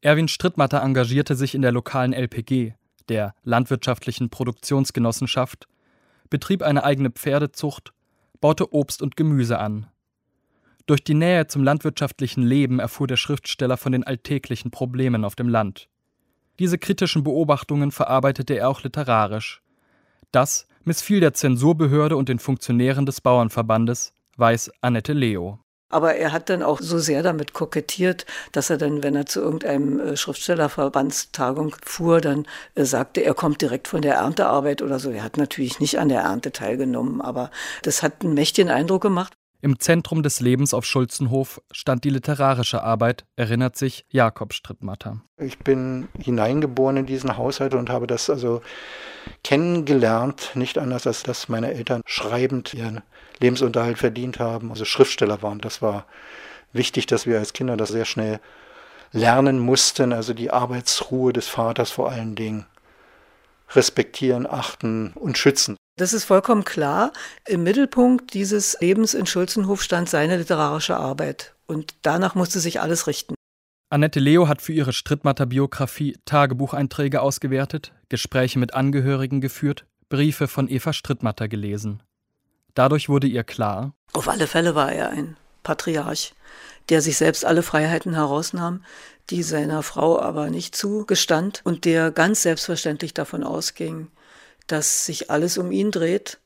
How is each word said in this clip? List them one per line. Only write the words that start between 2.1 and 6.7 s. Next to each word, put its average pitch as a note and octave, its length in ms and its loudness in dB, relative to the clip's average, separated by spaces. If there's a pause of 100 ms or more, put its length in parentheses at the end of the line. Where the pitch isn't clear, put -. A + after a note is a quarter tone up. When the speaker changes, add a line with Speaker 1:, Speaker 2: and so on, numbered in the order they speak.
Speaker 1:
L B2+ 160 -2
P - 140 -8
G, A#2 320 -2 (340)
der G#2 360 -2
Landwirtschaftlichen B2 880 0
Produktionsgenossenschaft, - 1400 -2 (600)
betrieb F3+ 340 -2
eine C#3+ 200 4